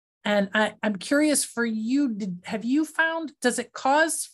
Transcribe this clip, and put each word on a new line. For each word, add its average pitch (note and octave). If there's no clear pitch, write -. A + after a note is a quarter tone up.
And G3+
I, G#3+
I'm G#3+
curious D4
for A#3
you, A#3
did, F#3+
have A3
you C#4
found, E4
does B3
it -
cause D4+